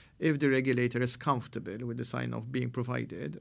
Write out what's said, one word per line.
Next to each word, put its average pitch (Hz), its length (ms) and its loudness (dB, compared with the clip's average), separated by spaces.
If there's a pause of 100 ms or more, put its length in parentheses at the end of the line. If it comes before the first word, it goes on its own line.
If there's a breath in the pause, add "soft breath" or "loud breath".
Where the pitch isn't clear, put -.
(180 soft breath)
If 151 220 2
the 147 80 6
regulator 123 520 4
is 123 160 2
comfortable 120 720 -2
with 117 120 -4
the 123 60 -4
sign-off 120 460 -4
being 127 200 -2
provided, 123 720 -6